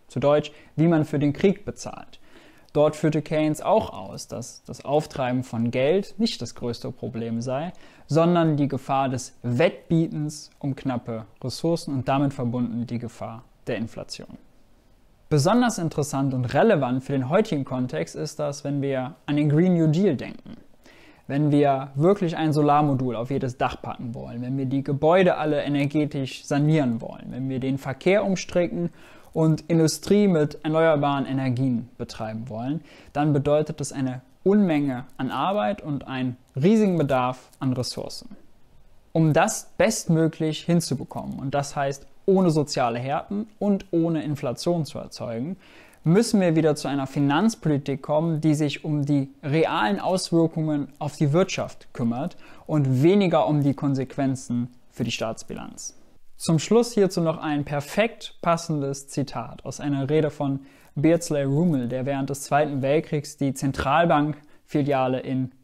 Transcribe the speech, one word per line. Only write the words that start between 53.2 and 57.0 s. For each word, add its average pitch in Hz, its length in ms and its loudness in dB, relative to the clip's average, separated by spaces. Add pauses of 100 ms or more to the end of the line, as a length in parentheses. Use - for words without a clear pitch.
um 147 160 2
die 139 100 2
Konsequenzen 131 920 -2 (240)
für - 140 -6
die 113 60 -2
Staatsbilanz. - 840 -8 (380)
Zum 165 240 2
Schluss 233 320 4
hierzu 185 300 2